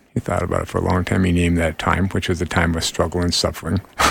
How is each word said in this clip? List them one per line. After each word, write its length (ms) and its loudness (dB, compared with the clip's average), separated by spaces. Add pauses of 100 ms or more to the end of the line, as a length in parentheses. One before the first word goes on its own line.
(140)
He 60 -2
thought 220 -2
about 200 -2
it 60 -8
for 100 -4
a 60 0
long 200 2
time. 200 2
He 80 2
named 260 4
that 200 0
time, 300 0
which 200 -2
was 120 -2
the 60 -2
time 280 0
of 100 -2
struggle 360 -2
and 140 0
suffering. 520 -2
<laughs> 40 -20 (200)